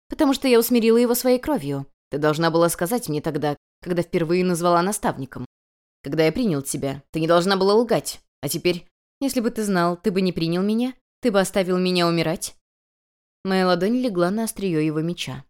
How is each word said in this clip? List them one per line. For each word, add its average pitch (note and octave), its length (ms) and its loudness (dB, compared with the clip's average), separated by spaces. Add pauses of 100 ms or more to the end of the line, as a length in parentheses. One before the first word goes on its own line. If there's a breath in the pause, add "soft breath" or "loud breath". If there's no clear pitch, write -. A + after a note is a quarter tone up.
"Потому C#4+ 240 0
что C4+ 160 0
я A#3+ 100 6
усмирила A3+ 380 4
его A#3+ 180 4
своей B3+ 240 2
кровью. C#3+ 480 -4 (240)
Ты C3+ 60 -6
должна D3+ 340 2
была E3 200 4
сказать E3+ 380 -4
мне D3+ 120 -4
тогда, D3 360 -4 (260)
когда F3 200 -2
впервые F3 420 0
назвала F3 380 2
наставником. C#3 600 -6 (580)
Когда D#3 220 0
я D#3+ 80 4
принял E3 300 -2
тебя, C3+ 480 -8
ты E3 100 -6
не D#3+ 80 0
должна F3 280 4
была F#3+ 180 2
лгать. A3 480 0 (180)
А C#3 80 -8
теперь, F3 400 -2 (320)
если C4 200 -2
бы A3+ 100 -2
ты A3 120 -8
знал, F3 360 0
ты A3+ 120 -2
бы F#3 120 0
не F#3 100 0
принял E3+ 300 -2
меня? A3+ 320 -2 (260)
Ты B3+ 100 0
бы G3 100 2
оставил F#3 380 0
меня F3+ 300 2
умирать?" E3 480 -2 (880)
Моя F#3+ 220 2
ладонь F#3 340 0
легла F3+ 300 0
на A3 140 -2
острие F3+ 400 -2
его D#3 160 -2
меча. D#3 500 -8